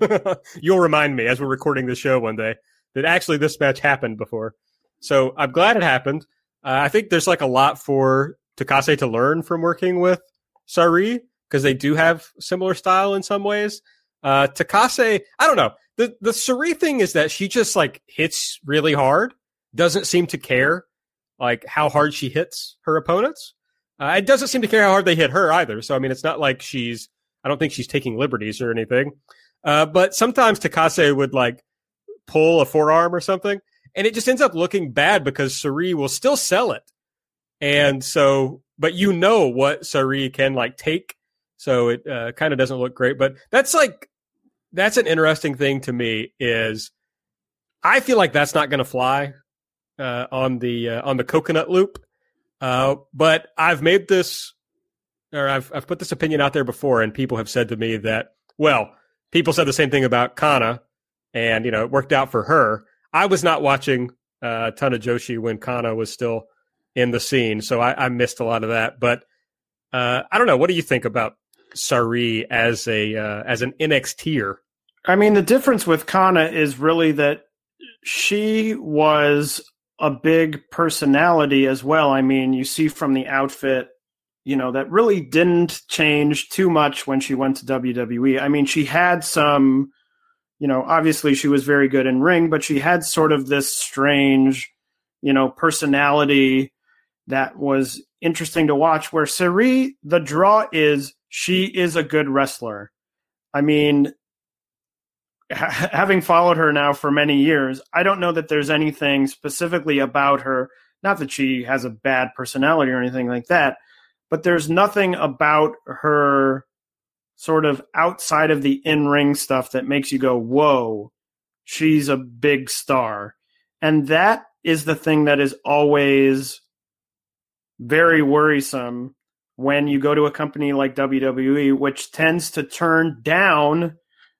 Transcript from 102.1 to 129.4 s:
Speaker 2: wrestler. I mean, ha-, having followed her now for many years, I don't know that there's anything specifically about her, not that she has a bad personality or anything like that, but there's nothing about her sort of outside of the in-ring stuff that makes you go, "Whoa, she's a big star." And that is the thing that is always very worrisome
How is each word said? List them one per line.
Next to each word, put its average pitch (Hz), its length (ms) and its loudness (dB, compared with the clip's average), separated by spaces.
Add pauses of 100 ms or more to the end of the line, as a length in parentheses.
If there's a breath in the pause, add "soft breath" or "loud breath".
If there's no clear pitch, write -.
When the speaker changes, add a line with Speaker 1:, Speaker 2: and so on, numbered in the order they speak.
Speaker 2:
wrestler. 120 600 -4 (640)
I 143 60 -2
mean, 147 540 2 (1400)
ha-, - 400 -4
having 190 300 2
followed 175 340 4
her 160 160 2
now 143 220 2
for 143 180 -4
many 147 320 2
years, 135 380 0 (120)
I 170 100 0
don't 196 180 0
know 175 100 0
that 160 160 -4
there's 147 220 -2
anything 147 580 0
specifically 151 720 -4
about 139 440 0
her, 131 260 -4 (340 soft breath)
not 196 140 0
that 139 120 -8
she 131 360 -4
has 127 180 -2
a 127 60 -8
bad 127 440 -2
personality 135 600 0
or 127 80 -2
anything 123 260 -4
like 120 200 -6
that, 156 280 2 (540 soft breath)
but 160 140 -4
there's 165 260 0
nothing 196 440 2
about 151 600 0 (120)
her 139 800 0 (720)
sort 156 300 0
of 143 160 0 (120)
outside 156 580 0
of 143 100 0
the 139 240 0
in-ring 143 500 2
stuff 131 360 -4
that 131 140 -4
makes 139 280 -4
you 135 40 0
go, 127 200 0
"Whoa, 120 760 0 (540)
she's 156 420 0
a 139 80 0
big 131 540 -2
star." 110 640 -4 (460)
And 156 260 2
that 175 380 2 (180)
is 160 220 0
the 156 100 -2
thing 151 300 2
that 143 160 4
is 139 120 -2 (120)
always 139 960 2 (1200)
very 156 440 4
worrisome 139 920 0 (400)